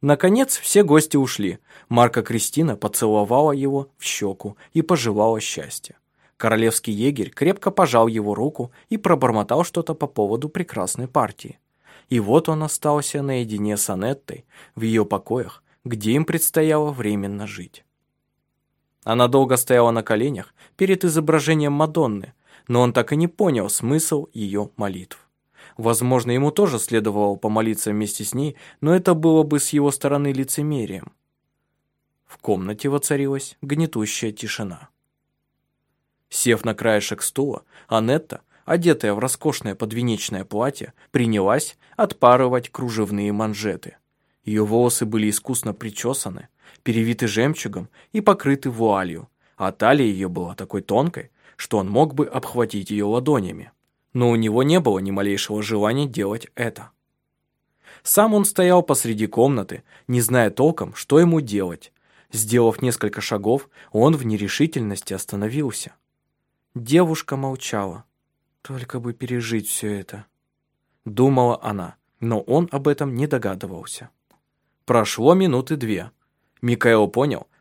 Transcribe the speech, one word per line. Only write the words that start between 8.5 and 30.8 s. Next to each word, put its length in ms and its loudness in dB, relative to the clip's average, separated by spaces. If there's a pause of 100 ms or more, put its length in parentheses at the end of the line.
и 80 -2
пробормотал 680 2
что-то 320 -6
по 100 -6
поводу 440 -2
прекрасной 580 -6
партии. 520 -4 (500)
И 100 0
вот 300 4
он 140 -2
остался 580 -2
наедине 560 -4
с 120 -4
Анеттой 560 -6 (300)
в 60 -12
ее 240 2
покоях, 580 -4 (200)
где 280 -4
им 140 2
предстояло 640 0
временно 560 -4
жить. 380 -18 (1160)
Она 240 2
долго 300 4
стояла 340 4
на 120 -2
коленях 500 -2 (220)
перед 280 0
изображением 680 0
Мадонны, 600 -2 (340)
но 140 4
он 120 4
так 200 2
и 20 2
не 120 2
понял 420 0
смысл 640 -2
ее 440 -4
молитв. 420 -8 (580)
Возможно, 540 2
ему 200 2
тоже 280 2
следовало 560 0
помолиться 560 -2
вместе 320 -4
с 100 -8
ней, 220 -4 (260)
но 140 4
это 180 4
было 300 6
бы 160 0
с 100 -4
его 220 2
стороны 400 -2
лицемерием. 800 -6 (1120)